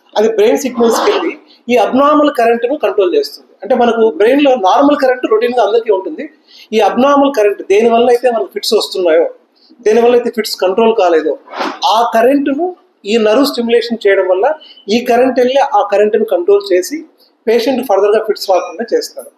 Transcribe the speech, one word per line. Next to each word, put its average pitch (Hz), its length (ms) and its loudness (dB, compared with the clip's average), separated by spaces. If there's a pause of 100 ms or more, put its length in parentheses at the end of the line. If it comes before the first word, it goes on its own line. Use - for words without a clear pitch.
(160)
అది 214 120 2
బ్రెయిన్ 233 300 2
సిగ్నల్స్కి 233 520 0
వెళ్ళి - 280 -4 (300)
ఈ 240 80 2
అబ్నార్మల్ 285 540 2
కరెంట్ను 233 460 -2
కంట్రోల్ 196 380 -2
చేస్తుంది. - 340 -6 (140)
అంటే, 202 120 -4
మనకు 226 360 0
బ్రెయిన్లో 254 440 2
నార్మల్ 247 420 2
కరెంట్ 262 340 -2
రొటీన్గా 240 320 0
అందరికీ 220 300 0
ఉంటుంది, 190 380 -6 (420)
ఈ 220 80 0
అబ్నార్మల్ 277 560 2
కరెంట్ 202 260 0
దేనివల్ల 233 460 2
అయితే 240 220 2
మనకు 220 220 -4
ఫిట్స్ - 220 -4
వస్తున్నాయో, 170 560 0 (500)
దేనివల్ల 233 340 2
అయితే 240 160 0
ఫిట్స్ - 260 -6
కంట్రోల్ 220 400 0
కాలేదో, 165 420 0 (460)
ఆ 214 300 0
కరెంట్ను 277 600 0 (280)
ఈ 208 120 -2
నర్వ్ 226 300 2
స్టిమ్యులేషన్ 233 600 -2
చేయడం 196 220 2
వల్ల 202 260 0 (340)
ఈ 226 160 -2
కరెంట్ 247 340 2
వెళ్ళి 254 200 0
ఆ 208 340 0
కరెంట్ను 214 320 0
కంట్రోల్ 196 480 0
చేసి 185 320 -2 (440)
పేషెంట్ 233 380 0
ఫర్దర్‌గా 202 380 2
ఫిట్స్ - 260 -4
రాకుండా 170 460 -2
చేస్తారు. 143 420 -10